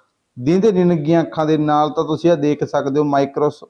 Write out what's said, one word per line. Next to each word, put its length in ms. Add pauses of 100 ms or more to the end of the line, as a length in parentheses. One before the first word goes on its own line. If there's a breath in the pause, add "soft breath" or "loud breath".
(360 loud breath)
ਦਿਖਦੇ 360
ਨਹੀਂ 120
ਨੰਗੀਆਂ 380
ਅੱਖਾਂ 240
ਦੇ 100
ਨਾਲ। 340
ਤਾਂ 140
ਤੁਸੀਂ 260
ਆਹ 60
ਦੇਖ 280
ਸਕਦੇ 340
ਹੋ, 60
ਮਾਈਕਰੋਸ 640